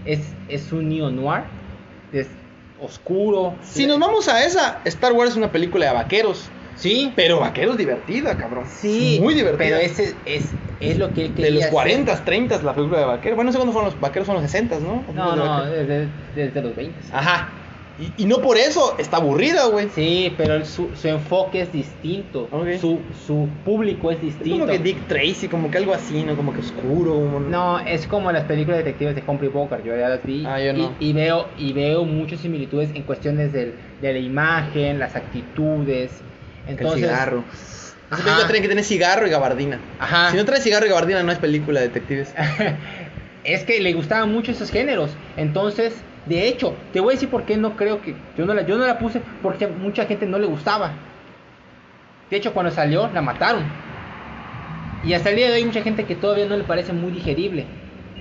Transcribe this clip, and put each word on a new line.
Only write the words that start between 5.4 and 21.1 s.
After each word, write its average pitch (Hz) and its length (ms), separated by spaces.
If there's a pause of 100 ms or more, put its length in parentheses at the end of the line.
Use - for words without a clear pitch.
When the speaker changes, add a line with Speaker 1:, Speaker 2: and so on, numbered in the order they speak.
Speaker 2:
película 170 360
de 127 60
vaqueros. 185 560 (260)
Speaker 1:
Sí. 240 400
Speaker 2:
Pero... 170 240
vaqueros 185 380
divertida, 196 580
cabrón. 123 320
Speaker 1:
Sí, 226 540
Speaker 2:
Muy 294 120
divertida. 190 260
Speaker 1:
pero 156 180
ese 175 360 (120)
es, 147 260 (300)
es 160 160
lo 190 160
que 160 140
él - 80
Speaker 2:
De - 80
los - 40
Speaker 1:
quería 151 140
hacer. 156 120
Speaker 2:
cuarentas, 202 520
treintas, 196 380
la 139 120
película 147 240
de 143 60
vaqueros. 127 320
Bueno, 240 100
no 254 60
sé 254 60
cuándo 247 140
fueron 208 180
los - 100
vaqueros, 180 240
son 196 100
los 160 80
sesentas, 156 380
¿no? 208 200 (120)
Speaker 1:
No, 180 180
Speaker 2:
De 165 60
Speaker 1:
no, 143 120
Speaker 2:
vaqueros. 147 380
Speaker 1:
desde, 147 200 (280)
desde 143 260
los 117 140
veintes. 151 380
Speaker 2:
Ajá. 165 340 (720)
Y, 220 60
y - 20
no 233 160
por 240 160
eso 294 420
está 151 180
aburrida, 226 500
güey. 208 280
Speaker 1:
Sí, 175 400
pero 156 200
el, 156 100
su, - 240 (120)
su 160 60
enfoque 180 540